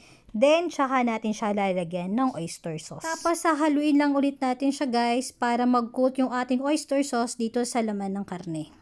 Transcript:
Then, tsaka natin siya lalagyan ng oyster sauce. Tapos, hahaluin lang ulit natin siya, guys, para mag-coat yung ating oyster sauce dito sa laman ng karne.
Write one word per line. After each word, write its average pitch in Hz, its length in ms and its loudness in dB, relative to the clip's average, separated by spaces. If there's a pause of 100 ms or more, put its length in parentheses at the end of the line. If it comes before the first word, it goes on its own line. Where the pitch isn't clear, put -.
(380)
Then, 311 320 4
tsaka 262 320 0
natin 220 320 -2
siya 214 160 -2
lalagyan 185 640 -2
ng 254 240 0
oyster 165 400 -8
sauce. - 240 -14
Tapos, 330 400 -2
hahaluin 302 560 4
lang 285 160 4
ulit 277 240 2
natin 254 320 0
siya, 277 160 -2
guys, 240 480 0
para 240 320 0
mag-coat 247 560 2
yung 254 80 2
ating 254 320 -2
oyster 285 400 0
sauce 240 320 -2
dito 233 320 -2
sa 240 160 -2
laman 202 400 -4
ng 196 80 -8
karne. 165 400 -8 (120)